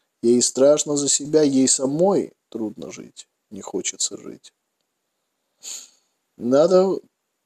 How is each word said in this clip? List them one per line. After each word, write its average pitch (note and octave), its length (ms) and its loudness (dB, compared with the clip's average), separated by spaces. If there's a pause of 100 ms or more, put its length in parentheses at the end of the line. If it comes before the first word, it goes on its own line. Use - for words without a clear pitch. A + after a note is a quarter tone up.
(240)
Ей A#2+ 160 4
страшно C#3+ 560 2
за C#3+ 140 -2
себя, D3+ 320 0
ей C3 260 2
самой C#3+ 640 0 (160)
трудно G#2+ 420 -10
жить, - 380 -20 (220)
не G2 100 -16
хочется - 560 -8
жить. - 380 -18 (1800)
Надо, F3 600 2 (480)